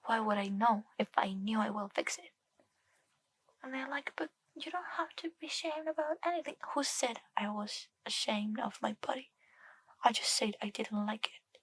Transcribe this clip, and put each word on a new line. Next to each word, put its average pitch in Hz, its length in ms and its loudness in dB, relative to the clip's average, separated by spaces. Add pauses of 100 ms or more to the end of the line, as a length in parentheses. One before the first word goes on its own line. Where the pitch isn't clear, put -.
Why 226 140 4
would 214 180 2
I 202 120 0
know? 214 360 4 (140)
If 220 180 2
I 196 160 2
knew, 202 260 0
I 214 100 4
will 202 240 -4
fix - 240 0
it. - 140 -16 (1300)
And 262 100 -8
they're 262 160 -4
like, 285 260 -4
But 320 140 -2 (260)
you 320 160 -8
don't 359 140 -4 (120)
have 330 200 -2
to 330 140 -4 (100)
be 311 60 -8
ashamed 311 420 -2
about 311 360 0
anything. 339 300 0 (180)
Who 285 100 4
said 240 360 0 (180)
I 208 120 2
was 208 380 -6 (180)
ashamed 214 540 0
of - 220 -4
my 214 140 0 (100)
body? - 260 -4 (720)
I 240 80 10
just - 240 2
said 214 260 2
I 208 80 -2
didn't 208 360 -2
like 214 220 -4
it. - 360 -10